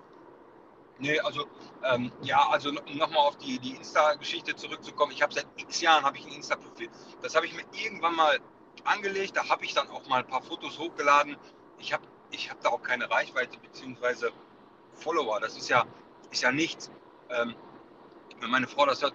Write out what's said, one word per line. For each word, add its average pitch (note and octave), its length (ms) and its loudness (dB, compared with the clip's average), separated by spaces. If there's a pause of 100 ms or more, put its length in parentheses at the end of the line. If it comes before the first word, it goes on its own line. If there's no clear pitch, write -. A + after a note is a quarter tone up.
(1000)
Nee, D3 220 0
also, C#3+ 260 -4 (380)
ähm, B2 280 0 (100)
ja, C#3 280 4
also C#3+ 200 2
no-, D3 160 -4
um C#3+ 100 -10
nochmal D3+ 300 2
auf C#3+ 120 0
die, C3 200 -6
die B2+ 160 -8
Insta-Geschichte D#3 800 0
zurückzukommen, D3 580 -2
ich C#3+ 100 -6
hab D3 100 2
seit C#3 140 -4 (100)
x - 240 -6
Jahren D#3+ 240 6
hab C3+ 120 0
ich B2+ 100 -14
ein - 60 -14
Insta-Profil. D3 560 -6 (320)
Das - 140 -6
hab E3 100 4
ich - 100 -6
mir - 180 -10
irgendwann F3 420 -4
mal D3+ 240 6 (460)
angelegt, G3 520 -2
da - 120 0
hab D#3 140 0
ich - 120 -6
dann C#3+ 160 2
auch - 180 -14
mal B2+ 120 2
ein A#2+ 80 -4
paar B2+ 140 -2
Fotos D#3 360 -10
hochgeladen. D3 580 2 (420)
Ich - 140 -10
hab, D3+ 100 -2 (280)
ich - 200 -10
hab - 120 -14
da C3 80 2
auch A#2+ 120 0
keine B2 280 -2
Reichweite B2 480 0
beziehungsweise B2 720 -4 (640)
Follower. C3+ 460 -2
Das A2 160 -4
ist - 120 -8
ja, B2+ 180 4 (440)
ist - 120 -2
ja B2+ 100 6
nichts. - 380 -2 (400)
Ähm, A#2+ 240 0 (840)
wenn A#2 100 -6
meine B2+ 180 2
Frau C#3+ 180 4
das C3+ 160 2
hört, C#3 120 2